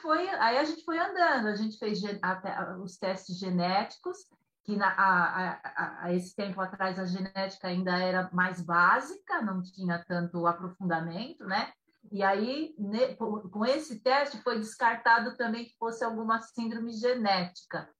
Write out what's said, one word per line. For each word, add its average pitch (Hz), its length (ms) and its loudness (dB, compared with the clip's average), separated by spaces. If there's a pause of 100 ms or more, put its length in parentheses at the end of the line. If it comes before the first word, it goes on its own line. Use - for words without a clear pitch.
foi, 330 280 2
aí 240 280 4
a 294 60 4
gente 311 200 -4
foi 320 140 -2
andando, 339 500 4
a 208 80 0
gente 220 220 -2
fez 208 220 -2
gen-, 202 220 -4
até, 185 340 -2 (220)
os 180 200 -12
testes 190 400 -4
genéticos, 185 800 0 (460)
que 208 120 -4
na, 202 120 2
a, 190 220 4
a, 175 540 2
a, - 420 -8
a 175 80 0
esse 180 220 -2
tempo 190 240 -4
atrás 185 380 -2
a 190 80 -2
genética 190 640 -4
ainda 180 300 2
era 185 340 2
mais 180 300 0
básica, 240 800 2
não 190 200 -2
tinha 180 460 -4
tanto 175 400 0
aprofundamento, 180 1000 -2
né? 190 260 -2 (400)
E 196 120 -2
aí, 240 540 0
ne-, 214 380 0
com, 214 340 -4
com 214 160 -2
esse 269 340 0
teste, 269 420 2
foi 233 180 0
descartado 233 760 2
também 233 280 -2
que - 120 -20
fosse 226 260 -4
alguma 220 380 0
síndrome 226 520 -6
genética, 202 960 -2 (100)